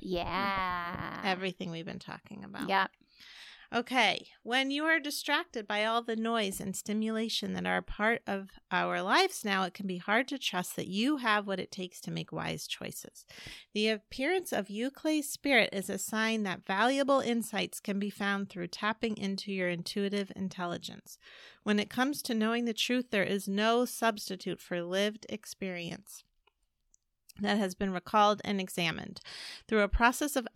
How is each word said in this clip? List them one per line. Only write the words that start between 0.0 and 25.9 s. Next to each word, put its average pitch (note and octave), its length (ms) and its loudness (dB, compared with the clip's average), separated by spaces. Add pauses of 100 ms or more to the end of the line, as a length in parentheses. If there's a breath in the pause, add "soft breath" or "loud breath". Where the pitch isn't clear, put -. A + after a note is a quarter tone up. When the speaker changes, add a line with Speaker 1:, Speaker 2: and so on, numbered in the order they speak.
Speaker 1:
Yeah. F3+ 1200 -2
Speaker 2:
Everything F#3 460 -2
we've E3 160 -6
been - 120 -8
talking - 460 -14
about. G3 240 -8
Speaker 1:
Yep. F#3+ 220 2 (800 loud breath)
Speaker 2:
Okay, A#3+ 540 2 (180)
when C4+ 280 2
you D4 160 0
are D#4+ 120 6
distracted C#4+ 720 -2
by G#3 160 2
all A3+ 160 2
the A#3 160 -4
noise A3 420 0
and G3 160 -4
stimulation A3 800 -2
that F3+ 140 -2
are F3+ 100 2
a F3+ 60 0
part A3 440 0
of G3 220 -4 (220)
our F3 320 0
lives D#4+ 420 2
now, F#3+ 200 2
it F3 100 -4
can G3 120 -6
be F#3 120 -2
hard A3+ 300 2
to C#4 100 -4
trust - 380 -4
that - 100 -4
you A#3+ 320 2
have G#3 280 2
what F#3+ 140 -2
it - 100 -8
takes F3+ 300 -10
to F3 100 -8
make E3 220 -6
wise D#3+ 340 -4
choices. - 600 -10 (480 loud breath)
The G#3+ 160 2
appearance C#4+ 640 -2
of G3+ 160 -2
Euclase C#4+ 580 -2
spirit C4 460 4
is G3 160 -4
a G3 80 -4
sign A3 460 0
that F3+ 200 -4
valuable C4 560 4
insights A3+ 580 -2
can G3+ 200 -2
be G3+ 100 0
found G3 400 0
through F3 200 -6
tapping A3 500 -2
into G3 340 -4
your F#3 160 2
intuitive G3 640 -2
intelligence. F3+ 840 -6 (440 soft breath)
When G#3 160 4
it G#3 120 0
comes C#4 320 0
to B3+ 120 -4
knowing A3+ 300 2
the A#3 80 0
truth, B3 380 0
there G3+ 120 4
is G3 260 0
no A3 360 4
substitute G3+ 800 -2
for F3 200 -2
lived G3+ 460 0
experience - 960 -8 (1160)